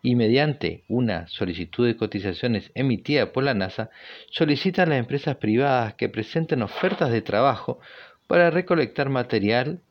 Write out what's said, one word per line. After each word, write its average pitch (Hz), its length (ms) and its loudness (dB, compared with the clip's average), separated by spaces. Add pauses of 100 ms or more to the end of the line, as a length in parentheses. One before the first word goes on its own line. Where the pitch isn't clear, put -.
Y 123 100 4
mediante 123 720 2
una 107 380 -2
solicitud 90 600 -2
de 117 80 0
cotizaciones 104 800 -4
emitida 131 560 0
por 131 140 -2
la 139 80 0
nasa, 98 360 -4 (420)
solicita 170 520 0
a - 20 6
las 147 140 2
empresas 139 380 -4
privadas 120 560 2
que 107 160 -2
presenten 151 520 -2
ofertas 175 480 -2
de 113 120 2
trabajo 123 580 0 (480)
para 175 220 6
recolectar 156 580 0
material 123 720 0 (100)